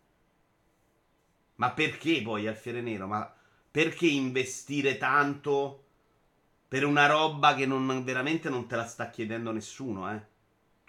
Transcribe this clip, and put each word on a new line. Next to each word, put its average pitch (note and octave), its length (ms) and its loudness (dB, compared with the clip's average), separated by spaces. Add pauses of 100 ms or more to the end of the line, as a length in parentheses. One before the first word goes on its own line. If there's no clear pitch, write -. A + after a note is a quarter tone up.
(1600)
Ma B2 160 0
perché D3+ 500 0
poi G#2+ 240 -4
Alfiere A#2 360 -6
Nero? G#2+ 260 -6
Ma G#2+ 260 -6 (380)
perché D#3+ 340 0
investire C3+ 920 0
tanto C#3 880 0 (840)
per C3+ 160 -2
una D3 220 6
roba D3 500 4
che C3+ 100 0
non, C3 380 0
veramente C#3+ 460 -2
non A#2+ 180 -4
te B2 80 -6
la A#2 100 -2
sta A#2 240 -10
chiedendo A2+ 440 -6
nessuno, G#2+ 580 -8
eh? G#2+ 160 -10 (600)